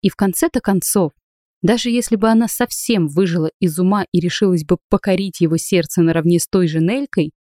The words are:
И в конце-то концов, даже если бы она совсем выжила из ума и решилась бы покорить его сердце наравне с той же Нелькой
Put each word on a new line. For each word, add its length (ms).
И 60
в 80
конце-то 440
концов, 520
даже 280
если 260
бы 120
она 200
совсем 600
выжила 420
из 180
ума 340
и 80
решилась 440
бы 140
покорить 520
его 160
сердце 460
наравне 360
с 80
той 220
же 120
Нелькой 520